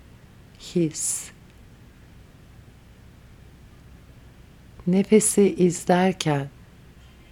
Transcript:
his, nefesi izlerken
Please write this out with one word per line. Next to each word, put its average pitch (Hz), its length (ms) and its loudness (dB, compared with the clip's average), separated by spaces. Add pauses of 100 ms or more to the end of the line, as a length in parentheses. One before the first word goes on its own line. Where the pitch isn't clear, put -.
(600)
his, - 720 -6 (3500)
nefesi 202 680 2
izlerken 175 960 0 (840)